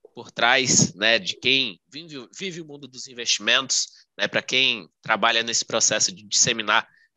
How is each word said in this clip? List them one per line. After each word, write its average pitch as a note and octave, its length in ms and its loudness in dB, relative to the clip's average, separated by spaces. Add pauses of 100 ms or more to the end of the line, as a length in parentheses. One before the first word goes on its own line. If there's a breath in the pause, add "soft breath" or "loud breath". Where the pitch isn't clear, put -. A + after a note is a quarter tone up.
(160)
por A#2 160 -18
trás, B2 640 2
né, A2 240 4
de F2+ 160 -6
quem B2 460 0 (100)
vive, D3 420 -16
vive F3 280 -10
o D#3 40 -14
mundo D3 220 -18
dos C3 220 -16
investimentos, A#2+ 760 -2 (300 soft breath)
né, G2+ 80 0
pra G#2+ 160 -2
quem B2 460 -2 (140)
trabalha A2+ 420 2
nesse A#2 220 -2
processo G#2+ 500 0
de G#2 100 -20
disseminar A2 640 2 (300 soft breath)